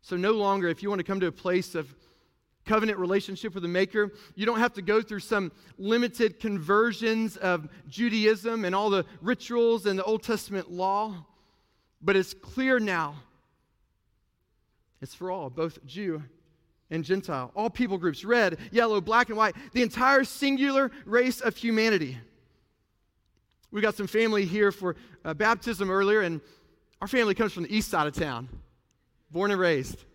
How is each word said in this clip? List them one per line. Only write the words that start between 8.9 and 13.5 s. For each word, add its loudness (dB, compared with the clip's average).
rituals 0
and 0
the -2
Old 0
Testament -4
law. -2
But 2
it's 2
clear 0
now. -2